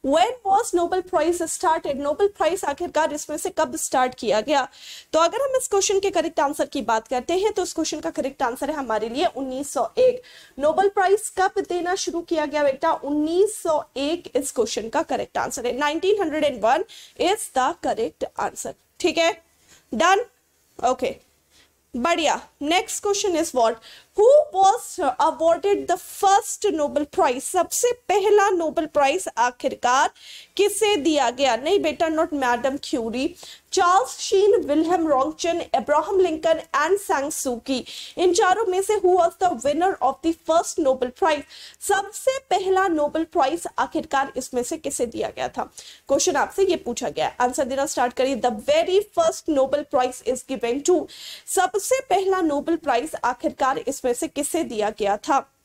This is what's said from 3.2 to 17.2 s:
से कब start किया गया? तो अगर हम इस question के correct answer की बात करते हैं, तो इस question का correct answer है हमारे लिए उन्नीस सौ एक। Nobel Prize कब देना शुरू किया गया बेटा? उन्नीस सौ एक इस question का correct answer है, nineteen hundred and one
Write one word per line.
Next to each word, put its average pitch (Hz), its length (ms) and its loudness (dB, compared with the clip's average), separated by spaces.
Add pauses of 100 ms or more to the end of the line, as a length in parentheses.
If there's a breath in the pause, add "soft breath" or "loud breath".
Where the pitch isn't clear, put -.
से - 120 -4
कब 247 260 -2
start 254 400 0
किया 240 260 0
गया? 277 260 0 (460 loud breath)
तो 311 60 4
अगर 339 220 2
हम 539 140 -2
इस 508 120 -2
question 392 320 2
के 392 100 0
correct 330 300 -2
answer 294 260 0
की 285 160 -6
बात 220 260 0
करते 254 260 -2
हैं, 403 200 0
तो 381 100 -2
इस 359 100 -6
question 311 260 -4
का 330 100 -6
correct 277 340 -4
answer 262 260 -4
है 311 60 -4
हमारे 226 340 -4
लिए 269 160 0
उन्नीस 262 480 -6
सौ 247 240 -2
एक। 508 240 4 (380 loud breath)
Nobel 330 300 2
Prize 392 480 2
कब 381 200 2
देना 349 380 -2
शुरू 339 260 -4
किया 320 240 -2
गया 294 180 -2
बेटा? 285 280 2
उन्नीस 320 720 0
सौ 311 200 0 (140)
एक 311 380 -4
इस 269 160 -2
question 226 380 -4
का 285 120 -2
correct - 360 -6
answer 247 300 -4
है, 240 100 -4
nineteen 330 440 0
hundred 311 220 -2
and 254 220 -2
one 294 200 2 (360 loud breath)